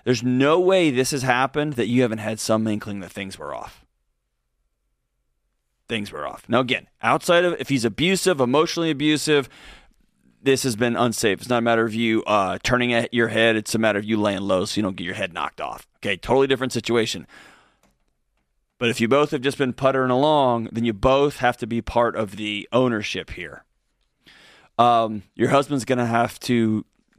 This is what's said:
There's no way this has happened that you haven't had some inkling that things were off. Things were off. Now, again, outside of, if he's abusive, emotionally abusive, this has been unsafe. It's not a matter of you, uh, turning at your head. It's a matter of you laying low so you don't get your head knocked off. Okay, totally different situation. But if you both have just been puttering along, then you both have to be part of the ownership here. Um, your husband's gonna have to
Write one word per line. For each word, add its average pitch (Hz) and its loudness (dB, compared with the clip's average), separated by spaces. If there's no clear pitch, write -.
There's 123 0
no 135 4
way 180 4
this 127 0
has 135 -4
happened 135 0
that 117 0
you 123 4
haven't 110 -2
had 110 -6
some 110 0
inkling 104 -4
that 87 -12
things 95 -12
were 73 -10
off. - -14
Things 104 -6
were 73 -8
off. - -14
Now, 117 2
again, 120 -2
outside 170 2
of, 175 -2
if 131 -8
he's 135 0
abusive, 170 0
emotionally 156 0
abusive, 147 0
this 131 2
has 123 -2
been 117 -2
unsafe. 104 0
It's - -12
not 123 2
a 117 2
matter 117 2
of 110 -2
you, 113 2
uh, 98 0
turning 123 0
at 117 0
your 117 2
head. 113 2
It's 107 -4
a 113 0
matter 107 2
of 104 -4
you 107 0
laying 101 0
low 95 0
so - -4
you 107 0
don't 98 -4
get 87 -10
your 90 -8
head 95 -6
knocked 80 -8
off. 67 -12
Okay, 101 -4
totally 135 2
different 131 0
situation. 110 -2
But 120 0
if 113 -4
you 117 2
both 143 4
have 143 -4
just 135 -4
been 127 -2
puttering 131 0
along, 127 2
then 113 -2
you 117 0
both 135 2
have 123 0
to 120 -8
be 113 -4
part 120 0
of 101 -4
the 104 -8
ownership 113 0
here. 78 -14
Um, 113 4
your 117 2
husband's 139 2
gonna 123 0
have 117 -2
to 113 0